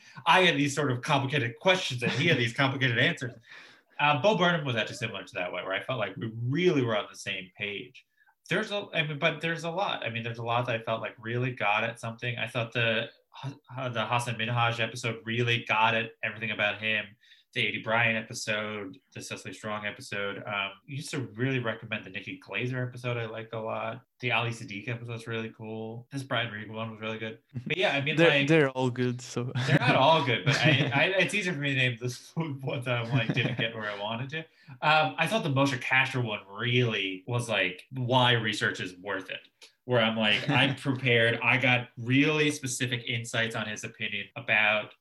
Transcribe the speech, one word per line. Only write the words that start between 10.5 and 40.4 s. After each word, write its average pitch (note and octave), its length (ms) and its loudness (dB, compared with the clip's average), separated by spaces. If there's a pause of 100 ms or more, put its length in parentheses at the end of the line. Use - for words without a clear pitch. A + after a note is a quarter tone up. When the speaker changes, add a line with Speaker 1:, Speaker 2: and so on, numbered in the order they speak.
Speaker 1:
that A#2+ 100 0
I A2+ 80 -6
felt A2+ 180 -2
like G#2 180 -8
really B2 320 -2
got G#2+ 320 2
at A#2+ 160 -4
something. A#2 380 -6
I A2 100 -4
thought A#2 260 -4
the, A#2 360 0 (680)
uh, C3 120 -4
the A2 160 -2
Hassan A#2 300 0
Minhaj A#2 440 0
episode A2+ 440 -2
really A#2 440 0
got A2+ 280 4
at A2+ 160 -2 (120)
everything A2 280 -4
about G#2 300 0
him. G#2+ 240 0 (480)
The A2+ 140 0
A G#2 60 0
D G#2 100 -6
Bryant A2+ 340 2
episode, G#2+ 800 -6 (160)
the G#2 80 -12
Cecily G2+ 320 -12
Strong G#2 320 -8
episode. G2+ 520 -6 (100)
Um, G2+ 220 -2 (160)
you C#3+ 100 -12
used D#3 160 -8
to D#3 80 -4 (160)
really C3 240 0
recommend A2 460 -6
the F#2+ 40 -12
Nikki F#2+ 300 -10
Glazer B2 480 -4
episode. B2 300 -4
I A#2 80 -4
liked A2+ 280 -10
a A2+ 60 -6
lot. A2 440 -6 (180)
The B2 100 0
Ali A#2 200 0
Siddiq G#2 360 -10
episode A#2+ 240 -6
was A2+ 160 -10
really A2+ 300 -4
cool. A2 560 -10
This C3+ 100 -6
Brian A#2 260 -2
Regan G#2 240 -10
one A2+ 180 -6
was A2 100 -14
really A2 160 -4
good. A2 220 -8 (280)
But D#3 80 -2
yeah, F#3 180 0
I C#3 60 0
mean, D3 160 -2
Speaker 2:
They're, E3 140 8
Speaker 1:
like, C#3+ 180 4
Speaker 2:
they're D3+ 220 6
all C3 200 0
good. B2 320 -2
So B2 300 -6 (160)
Speaker 1:
they're D3 120 4
not - 180 4
all D#3 280 6
good, A#2 200 0
but A#2+ 140 4
I, C3 320 4
Speaker 2:
<laughs> C#3 40 -2
Speaker 1:
I, C#3+ 80 4 (160)
it's F3 140 2
easier F#3+ 180 -2
for C#3+ 80 -4
me C#3+ 140 -2
to C3 40 0
name B2+ 220 2
this B2 320 -8
<laughs> - 40 -20
one C3+ 500 -4
that - 20 -4
I'm A#2+ 240 -2
like, B2 220 2
didn't A#2+ 240 0
get A2+ 180 -2
where G#2+ 160 -4
I G2+ 80 -8
wanted A2+ 300 -6
to. D#3 100 -8 (420)
Um, D#3 360 4
I E3 100 2
thought A3 160 0
the E3 60 0
Moshe C3+ 320 4
Kasher C3 420 2
one G#2+ 160 -4 (100)
really G#2+ 800 0
was A#2+ 220 -4
like, F#2 420 0
why B2 400 4
research G#2+ 480 0
is F2+ 180 -8
worth F#2+ 320 -6
it. - 120 -10 (440)
Where B2 140 4
I'm A2 160 4
like, G#2+ 340 2